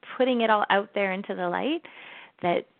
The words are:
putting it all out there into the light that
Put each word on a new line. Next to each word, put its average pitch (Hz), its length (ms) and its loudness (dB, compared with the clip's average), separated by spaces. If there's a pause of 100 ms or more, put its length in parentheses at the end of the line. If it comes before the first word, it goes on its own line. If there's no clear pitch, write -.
(180)
putting 247 240 2
it 226 80 2
all 208 200 4
out 202 240 2
there 196 200 0
into 196 200 -6
the 180 160 -2
light 214 320 -2 (600)
that 175 260 0 (120)